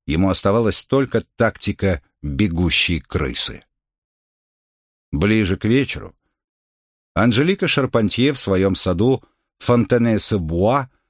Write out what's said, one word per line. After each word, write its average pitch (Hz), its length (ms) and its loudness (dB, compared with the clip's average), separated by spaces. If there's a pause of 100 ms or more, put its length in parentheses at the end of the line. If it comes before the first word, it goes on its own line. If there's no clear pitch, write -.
ему 92 240 0
оставалась 101 540 0
только 131 380 0 (140)
тактика 98 680 -2 (200)
бегущей 82 800 0
крысы. - 640 -4 (1500)
Ближе 104 460 0
к - 80 -6
вечеру - 500 -2 (1000)
Анжелика 143 540 0
Шарпантье 123 640 0
в 131 60 -8
своем 95 360 0
саду 101 480 0 (360)
Фонтене-сэ-Буа, 113 1300 0 (200)